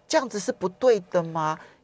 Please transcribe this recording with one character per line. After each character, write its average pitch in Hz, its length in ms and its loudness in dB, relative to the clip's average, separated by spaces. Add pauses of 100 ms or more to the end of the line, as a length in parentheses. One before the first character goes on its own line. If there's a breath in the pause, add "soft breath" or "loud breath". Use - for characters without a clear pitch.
这 - 80 0
样 311 100 2
子 208 140 -6
是 185 100 -6
不 - 160 -4
对 220 320 2 (120)
的 175 120 2
吗？ 160 360 -4 (260 loud breath)